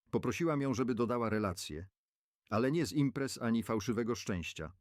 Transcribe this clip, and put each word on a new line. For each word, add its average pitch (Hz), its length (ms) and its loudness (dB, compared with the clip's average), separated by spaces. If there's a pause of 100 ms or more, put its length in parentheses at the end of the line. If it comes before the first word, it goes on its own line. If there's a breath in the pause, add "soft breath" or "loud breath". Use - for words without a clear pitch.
(100)
Poprosiłam 139 500 2
ją, 135 140 2
żeby 123 200 0
dodała 117 360 2
relację. 95 560 -2 (640)
Ale 123 220 2
nie 160 140 2
z - 60 -6
imprez 135 500 0
ani 117 200 2
fałszywego 113 520 0
szczęścia, 82 680 -6